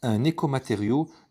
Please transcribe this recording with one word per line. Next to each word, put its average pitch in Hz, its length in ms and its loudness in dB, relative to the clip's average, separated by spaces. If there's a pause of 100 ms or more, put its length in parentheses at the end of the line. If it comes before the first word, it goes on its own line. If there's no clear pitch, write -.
un 113 240 0
écomatériau 135 840 0 (220)